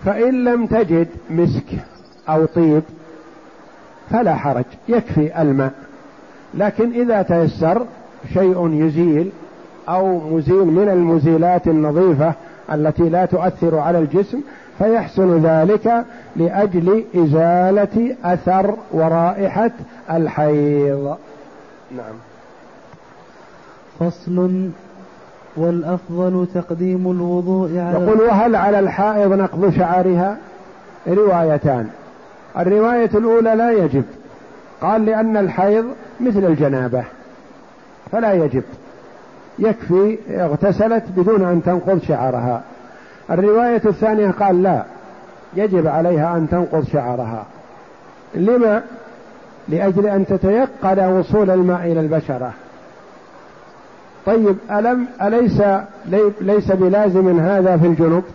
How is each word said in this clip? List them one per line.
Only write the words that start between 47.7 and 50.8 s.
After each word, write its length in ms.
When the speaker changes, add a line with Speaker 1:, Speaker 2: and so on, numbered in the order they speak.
Speaker 1:
لما؟ 480
لأجل 360
أن 200
تتيقن 760